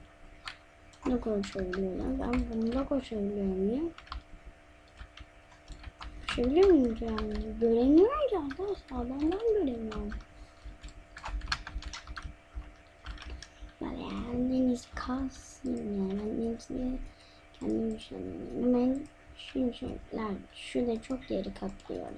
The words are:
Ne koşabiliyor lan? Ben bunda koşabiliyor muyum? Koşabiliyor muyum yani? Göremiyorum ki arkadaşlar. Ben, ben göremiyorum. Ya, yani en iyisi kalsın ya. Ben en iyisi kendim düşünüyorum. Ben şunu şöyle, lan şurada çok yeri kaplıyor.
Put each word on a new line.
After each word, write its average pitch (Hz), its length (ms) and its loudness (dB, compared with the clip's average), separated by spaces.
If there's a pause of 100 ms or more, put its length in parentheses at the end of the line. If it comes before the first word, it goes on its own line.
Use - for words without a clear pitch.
(1040)
Ne 254 140 2
koşabiliyor 196 760 -2
lan? 254 240 -2
Ben 247 320 2
bunda 233 340 0
koşabiliyor 208 600 -2
muyum? 208 460 0 (2250)
Koşabiliyor 302 420 6
muyum 247 320 8
yani? 220 580 -2
Göremiyorum 302 680 8
ki 415 80 2
arkadaşlar. 277 720 -4
Ben, 285 220 2
ben 381 80 0
göremiyorum. 240 680 0 (3750)
Ya, - 60 -6
yani - 360 -6 (120)
en 247 140 2
iyisi 254 460 4
kalsın 254 800 -4
ya. 202 440 0
Ben 214 100 -2
en 233 120 -2
iyisi 254 580 -2 (600)
kendim 220 360 0
düşünüyorum. - 800 -2
Ben 262 340 4 (400)
şunu 254 260 0
şöyle, - 240 -8 (160)
lan 214 260 -2 (140)
şurada 240 480 0
çok 254 300 -6
yeri 196 220 -2
kaplıyor. - 540 -8 (100)